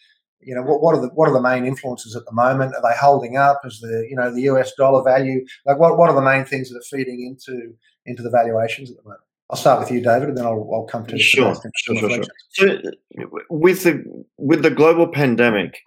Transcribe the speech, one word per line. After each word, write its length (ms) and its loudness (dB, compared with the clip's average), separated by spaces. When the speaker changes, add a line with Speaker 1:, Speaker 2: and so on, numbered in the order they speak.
Speaker 1:
you 140 -14
know, 80 -6
what, 200 0
what 120 4
are 60 0
the, 140 -4
what 160 4
are 20 2
the 80 2
main 240 0
influences 500 -8
at 120 -14
the 60 -18
moment? 420 0
Are 80 -10
they 120 2
holding 440 2
up? 260 4
Is 160 -16
the, 300 -6
you 60 -12
know, 180 -2
the 80 -4
U 160 2
S 180 0
dollar 260 4
value, 440 0
like, 140 0
what, 180 4
what 140 6
are 40 2
the 60 2
main 240 2
things 240 -8
that 80 -16
are 200 -14
feeding 300 -8
into, 460 -14
into 180 -12
the 80 -8
valuations 600 -2
at 80 -20
the 40 -20
moment? 200 -20
I'll 80 -8
start 220 2
with 140 -6
you, 80 -2
David, 280 2
and 80 -6
then 80 -4
I'll, 300 -4
I'll 160 -6
come 160 -10
to 100 -10
Speaker 2:
Sure, 380 2
Speaker 1:
Sebastian. 220 -14
Speaker 2:
sure, 200 -6
sure, 140 -2
sure. 80 -4
Speaker 1:
Reflections. 180 -10
Speaker 2:
So, 160 2
uh, 560 -6
w-, 260 -14
with 360 2
the, 400 -2
with 260 0
the 80 4
global 340 4
pandemic, 800 0